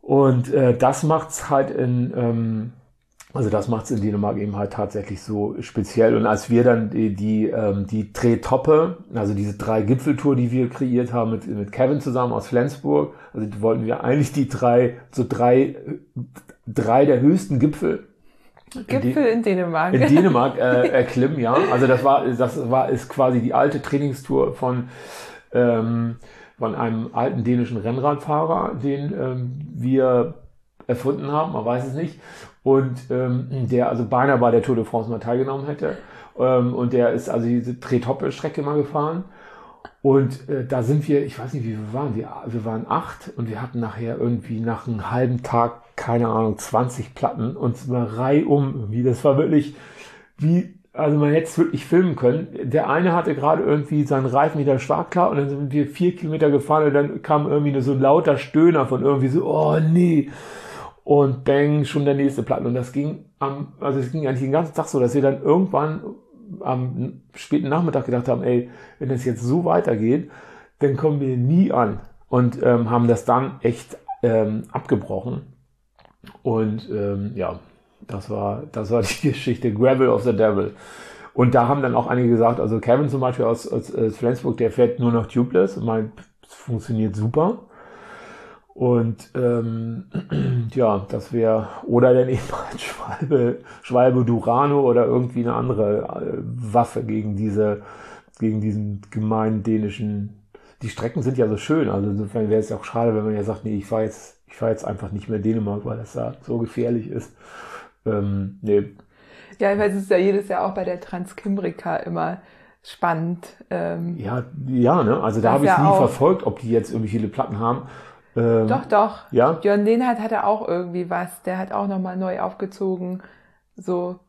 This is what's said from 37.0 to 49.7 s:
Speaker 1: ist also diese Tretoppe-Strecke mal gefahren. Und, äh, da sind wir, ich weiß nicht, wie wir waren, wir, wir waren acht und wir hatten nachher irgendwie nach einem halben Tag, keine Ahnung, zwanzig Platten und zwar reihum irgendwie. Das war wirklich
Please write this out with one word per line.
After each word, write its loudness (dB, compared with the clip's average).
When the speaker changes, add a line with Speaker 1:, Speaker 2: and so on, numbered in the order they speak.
Speaker 1:
ist -4
also -2
diese -2
Tretoppe-Strecke -4
mal -2
gefahren. -2
Und, 2
äh, -4
da -2
sind 0
wir, 2
ich -10
weiß -10
nicht, -6
wie -4
wir -10
waren, -4
wir, -6
wir -6
waren -4
acht -6
und -6
wir -8
hatten -8
nachher -6
irgendwie -2
nach -4
einem -4
halben 0
Tag, 0
keine -2
Ahnung, 0
zwanzig -2
Platten 0
und -2
zwar -4
reihum 2
irgendwie. -4
Das 0
war 6
wirklich 2